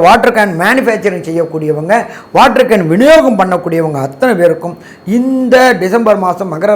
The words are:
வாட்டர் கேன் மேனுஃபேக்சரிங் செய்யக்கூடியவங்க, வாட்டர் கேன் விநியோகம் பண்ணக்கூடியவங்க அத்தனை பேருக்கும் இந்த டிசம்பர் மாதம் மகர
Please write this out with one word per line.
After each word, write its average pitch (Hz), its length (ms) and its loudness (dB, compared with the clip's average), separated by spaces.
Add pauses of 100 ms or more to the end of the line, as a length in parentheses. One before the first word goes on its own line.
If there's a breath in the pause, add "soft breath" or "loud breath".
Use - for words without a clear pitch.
வாட்டர் 226 300 4
கேன் 202 260 0
மேனுஃபேக்சரிங் 202 680 -2
செய்யக்கூடியவங்க, 156 640 -4 (440 loud breath)
வாட்டர் 247 340 2
கேன் 196 220 2
விநியோகம் 269 480 4
பண்ணக்கூடியவங்க 165 640 -2
அத்தனை 226 340 -2
பேருக்கும் 175 340 0 (440 loud breath)
இந்த 262 360 0 (280)
டிசம்பர் 208 420 0
மாதம் 180 300 -4
மகர 202 200 0